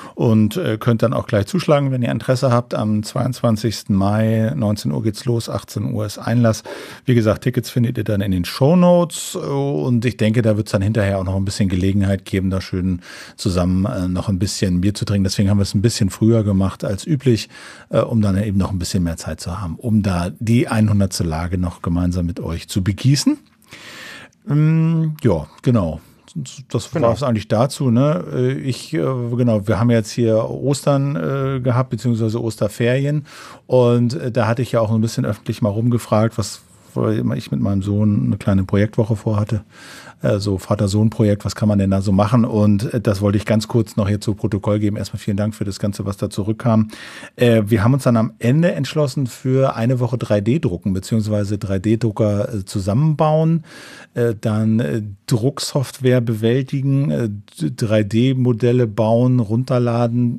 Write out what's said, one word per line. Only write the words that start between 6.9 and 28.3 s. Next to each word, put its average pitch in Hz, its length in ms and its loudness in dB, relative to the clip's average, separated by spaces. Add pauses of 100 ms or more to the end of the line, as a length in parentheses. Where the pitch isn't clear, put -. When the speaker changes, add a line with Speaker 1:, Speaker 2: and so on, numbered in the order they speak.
Speaker 1:
Wie 127 80 2
gesagt, 110 300 2
Tickets 123 260 -2
findet 123 300 -2
ihr 104 40 -4
dann 101 180 0
in 104 100 -2
den 90 140 0
Shownotes, 175 880 2
äh, - 100 -6
und 139 600 0
ich 117 120 -2
denke, 110 240 2
da 110 160 2
wird's 110 140 -4
dann 101 100 2
hinterher 98 380 2
auch 92 60 -2
noch 95 100 -2
ein 98 100 0
bisschen 98 240 0
Gelegenheit 98 560 2
geben, 95 240 0
da 92 120 -2
schön 92 400 -2 (340)
zusammen, 92 500 0
äh, 92 220 -4
noch 92 220 -4
ein 92 100 0
bisschen 95 420 0
Bier 101 140 0
zu - 100 -4
trinken. 98 200 0
Deswegen 98 240 0
haben 101 80 2
wir 98 60 2
es - 120 -4
ein 98 60 2
bisschen 110 280 0
früher 110 340 2
gemacht 95 400 0
als - 220 -4
üblich, 127 440 0 (400)
äh, 120 100 2
um 113 220 0
dann 101 200 2
eben 101 160 -2
noch 92 140 0
ein 92 80 -4
bisschen 90 240 -2
mehr 85 140 -2
Zeit - 240 -10
zu 92 180 -8
haben, 82 160 -6
um 110 260 0
da 90 280 0 (100)
die 117 280 2
einhundertste 104 560 2
Lage 85 340 -2
noch 87 240 -4
gemeinsam 87 440 0
mit 87 140 -4
euch - 300 -8
zu 98 140 -2
begießen. 135 540 2 (1080)
Ähm, 160 760 2
ja, 82 240 2 (160)
genau. 90 360 2 (720)
Das - 220 -6
Speaker 2:
Genau. 135 180 2
Speaker 1:
war's 113 120 0
eigentlich 113 260 -2
dazu, 123 440 0
ne? 147 320 2 (100)